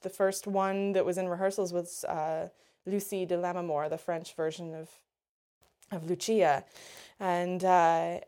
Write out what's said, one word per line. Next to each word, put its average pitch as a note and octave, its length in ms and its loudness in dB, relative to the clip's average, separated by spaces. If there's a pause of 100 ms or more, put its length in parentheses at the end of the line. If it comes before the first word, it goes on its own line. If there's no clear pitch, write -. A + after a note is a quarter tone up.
the F#3+ 80 -6
first F#3+ 360 0
one G3 480 0
that F#3 120 4
was F3 120 0
in F#3 120 -2
rehearsals F#3+ 420 0
was, F3 320 -4
uh, D#3+ 460 -4 (380)
Lucie F#3+ 400 -4
de F3 80 -2
Lammermoor, F3 540 -2
the D#3+ 80 -4
French E3 380 -6
version D#3+ 400 -6
of, D#3+ 140 -14 (1000)
of E3 160 -6
Lucia. F3 560 2 (560)
And, F3+ 440 0
uh, E3+ 640 4